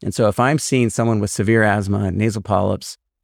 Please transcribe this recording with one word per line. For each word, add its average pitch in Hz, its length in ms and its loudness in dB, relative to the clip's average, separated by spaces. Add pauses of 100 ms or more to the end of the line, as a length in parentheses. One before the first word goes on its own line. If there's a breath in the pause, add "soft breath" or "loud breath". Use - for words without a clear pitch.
And 98 120 -6
so 110 140 2
if 98 100 0
I'm 139 200 2
seeing 123 320 0
someone 113 280 0
with 101 120 -2
severe 110 320 2
asthma, 101 480 0
nasal 104 320 -2
polyps, 98 540 -2 (280)